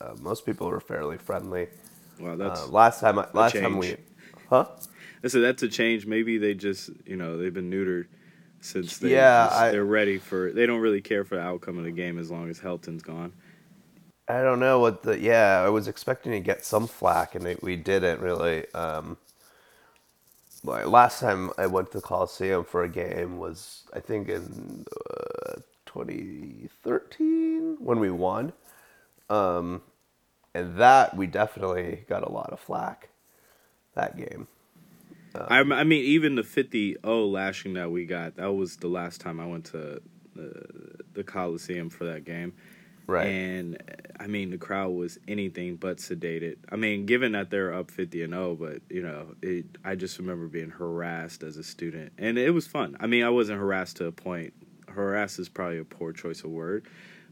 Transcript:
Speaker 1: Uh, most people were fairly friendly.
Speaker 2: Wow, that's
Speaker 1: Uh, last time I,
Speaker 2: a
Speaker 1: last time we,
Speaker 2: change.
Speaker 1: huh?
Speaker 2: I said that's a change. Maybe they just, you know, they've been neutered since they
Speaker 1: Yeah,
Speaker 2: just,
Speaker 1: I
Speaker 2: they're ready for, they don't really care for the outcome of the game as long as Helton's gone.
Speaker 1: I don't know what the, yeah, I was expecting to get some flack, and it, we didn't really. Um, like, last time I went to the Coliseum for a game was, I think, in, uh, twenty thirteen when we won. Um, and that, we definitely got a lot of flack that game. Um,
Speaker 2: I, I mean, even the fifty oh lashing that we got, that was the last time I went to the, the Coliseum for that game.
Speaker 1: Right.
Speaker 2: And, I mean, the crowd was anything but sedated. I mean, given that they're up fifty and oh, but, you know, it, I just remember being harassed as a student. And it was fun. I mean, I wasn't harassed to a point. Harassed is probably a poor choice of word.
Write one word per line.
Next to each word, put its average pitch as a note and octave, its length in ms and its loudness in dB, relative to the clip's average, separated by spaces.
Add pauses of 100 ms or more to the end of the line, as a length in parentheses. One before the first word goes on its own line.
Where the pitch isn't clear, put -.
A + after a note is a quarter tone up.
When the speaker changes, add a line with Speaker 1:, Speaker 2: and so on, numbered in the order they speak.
Speaker 1:
Uh, - 180 -12
most - 260 -6
people - 220 -4
were F2 140 -2
fairly D2+ 360 -6
friendly. F2+ 500 -6 (520)
Speaker 2:
Wow, E2+ 160 -8
that's F2+ 260 -4
Speaker 1:
Uh, C#2 60 -8
last A2 320 8
time G#2+ 180 6
I, G2 60 2
Speaker 2:
a - 120 -6
Speaker 1:
last A2+ 200 6
time G2+ 220 2
we, F2+ 100 0
Speaker 2:
change. F2+ 120 -6 (500)
Speaker 1:
huh? C3 160 6 (580)
Speaker 2:
I C3 40 -2
said B2 160 6
that's B2+ 200 2
a A#2 60 0
change. A2+ 380 2
Maybe A2+ 320 0
they G#2 160 2
just, F#2+ 340 -4 (160)
you F#2 100 -10
know, E2+ 220 -6
they've F2+ 160 -2
been F2+ 180 -6
neutered F#2 360 -2 (520)
since - 380 -8
they B2+ 140 2
Speaker 1:
Yeah, B2+ 340 10
Speaker 2:
just, - 100 2
Speaker 1:
I A2+ 160 6
Speaker 2:
they're G#2 140 2
ready G2+ 320 4
for, F#2 340 -2
they A#2+ 140 4
don't A#2 160 2
really G#2+ 200 4
care G2+ 220 -2
for G2 120 -6
the F2 60 -2
outcome F2+ 360 -6
of E2+ 80 -6
the E2+ 60 -6
game E2+ 260 -6
as E2+ 120 -8
long E2+ 200 -8
as E2 100 -10
Helton's E2+ 440 -8
gone. E2+ 300 -10 (920)
Speaker 1:
I B2 140 0
don't B2+ 180 4
know C3 200 6
what A#2 240 4
the, A2 160 2
yeah, G#2 460 6
I G2 40 6
was G#2+ 180 2
expecting B2 460 -4
to G#2 60 -2
get F2+ 260 -2
some G#2+ 220 2
flack, F2 480 2
and F2 120 -6
it, F2 160 -4
we F2+ 120 -2
didn't F2+ 440 2
really. E2 540 0
Um, E2 440 -6 (1500)
like, A1+ 220 -4
last A#2+ 340 8
time F#2+ 380 0
I F#2+ 80 2
went F#2 260 0
to - 60 -8
the F#2+ 60 -8
Coliseum F#2 600 0
for F2 200 -2
a F2 60 -2
game F2 500 -6
was, E2+ 440 -12 (100)
I - 60 -8
think, G#2+ 300 -6
in, - 560 -10 (240)
uh, - 520 -10 (240)
twenty - 840 -12 (140)
thirteen D#4+ 960 0
when A#2+ 200 2
we G2+ 120 2
won. F#2+ 420 -2 (760)
Um, F2 540 2 (720)
and F2 240 -4
that, B2+ 380 8
we F#2+ 120 0
definitely F2+ 800 -2
got - 160 -2
a - 80 -6
lot - 200 -6
of - 80 -12
flack - 500 -8 (840)
that - 220 -2
game. - 300 -12 (840)
Um, - 160 -6
Speaker 2:
I, C3+ 300 4
I D3 40 4
mean, D#3 200 6
even D3 320 4
the A2+ 80 0
fifty G#2+ 600 0
oh A2 220 2
lashing F#2+ 480 -2
that F2 160 -4
we F2 160 -4
got, E2+ 300 -6
that G2 180 -2
was F#2+ 240 -4
the F2 100 -6
last F2 320 -4
time E2 200 -10
I E2 80 -8
went E2+ 240 -10
to D2+ 280 -10 (360)
the, - 300 -16 (480)
the G2+ 100 -8
Coliseum F2 680 -6
for - 160 -12
that D#2+ 180 -8
game. E2+ 300 -8 (540)
Speaker 1:
Right. F2+ 180 2
Speaker 2:
And, F#2 560 -4 (380)
I G2+ 80 -12
mean, G2+ 240 -4
the F2 60 -8
crowd G2 320 -4
was F2 280 -6 (100)
anything F2+ 480 -6
but F2+ 220 -6
sedated. E2 600 -6 (120)
I G2+ 60 -8
mean, G#2+ 300 -2
given A#2+ 260 2
that G2+ 180 -4
they're F#2 240 -2
up F2+ 180 -6
fifty F2 320 -6
and E2 100 -6
oh, F2+ 240 -4
but, D#2 320 -10
you F2+ 120 -6
know, D#2 400 -10
it, F2+ 240 -4 (180)
I F#2+ 120 -6
just F#2 240 -8
remember F2 280 -8
being D#2+ 220 -8
harassed E2+ 760 -8
as D#2 140 -12
a D#2+ 60 -14
student. D#2 540 -10
And A2+ 200 -2
it C3 140 4
was E3+ 160 2
fun. F#2 320 -6
I A2 80 -4
mean, A#2+ 160 4
I A#2 60 2
wasn't G#2+ 300 2
harassed F#2+ 380 -2
to F2 80 -4
a E2+ 60 -4
point. E2+ 420 -10 (340)
Harassed G2 520 -4
is F2 100 -8
probably F2 300 -6
a D#2+ 40 -10
poor E2 300 -10
choice E2 300 -10
of D#2+ 80 -8
word. E2 360 -6 (440)